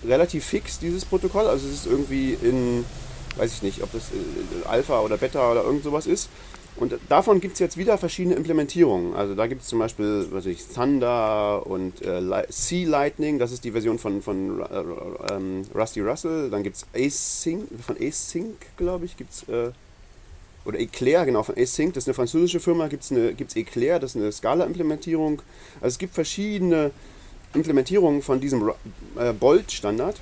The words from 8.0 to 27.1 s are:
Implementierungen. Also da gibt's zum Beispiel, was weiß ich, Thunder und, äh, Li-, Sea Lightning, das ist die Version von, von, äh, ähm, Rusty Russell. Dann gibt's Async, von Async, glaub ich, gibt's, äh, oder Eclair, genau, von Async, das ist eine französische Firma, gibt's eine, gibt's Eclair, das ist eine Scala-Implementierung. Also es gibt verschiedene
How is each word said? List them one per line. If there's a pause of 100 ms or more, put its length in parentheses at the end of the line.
Implementierungen.
Also
da
gibt's
zum
Beispiel,
was
weiß
ich,
Thunder
und,
äh,
Li-,
Sea
Lightning,
das
ist
die
Version
von,
von,
äh,
ähm, (100)
Rusty
Russell.
Dann
gibt's
Async, (160)
von
Async, (180)
glaub
ich,
gibt's,
äh, (960)
oder
Eclair,
genau,
von
Async,
das
ist
eine
französische
Firma,
gibt's
eine,
gibt's
Eclair,
das
ist
eine
Scala-Implementierung. (400)
Also
es
gibt
verschiedene (640)